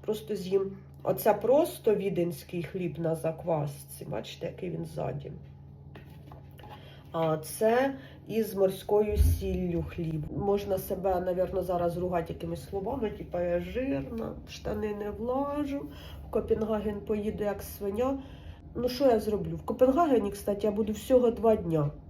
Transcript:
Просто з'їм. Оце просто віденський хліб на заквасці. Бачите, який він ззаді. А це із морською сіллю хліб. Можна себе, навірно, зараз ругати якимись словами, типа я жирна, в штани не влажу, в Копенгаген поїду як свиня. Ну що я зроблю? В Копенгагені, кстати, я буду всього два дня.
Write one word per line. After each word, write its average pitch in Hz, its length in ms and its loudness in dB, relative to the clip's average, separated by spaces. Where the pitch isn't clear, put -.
Просто 214 300 -4
з'їм. 190 420 0
Оце 185 300 4
просто 240 600 4
віденський 175 680 -2
хліб 170 360 -4
на 165 160 0
заквасці. 160 880 -4
Бачите, - 400 -8
який - 240 -6
він 165 160 -6
ззаді. 151 460 -6
А 160 260 2
це 240 560 2
із 202 280 -2
морською 208 640 4
сіллю 180 680 2
хліб. 160 400 -4
Можна 202 400 2
себе, 185 420 0
навірно, 180 440 0
зараз 175 340 0
ругати 175 360 0
якимись 165 360 -6
словами, 214 400 -2
типа 180 320 -4
я 175 180 2
жирна, 226 720 -4
в - 40 -14
штани 214 440 -4
не 208 140 -4
влажу, 277 680 -2
в - 40 -12
Копенгаген 214 680 0
поїду 208 440 -2
як 202 200 -2
свиня. 240 560 -2
Ну 240 140 0
що 277 160 2
я 226 140 8
зроблю? 180 360 0
В 160 60 -8
Копенгагені, 254 720 6
кстати, 202 360 -2
я 208 40 4
буду 208 220 0
всього 240 380 6
два 226 240 6
дня. 160 360 2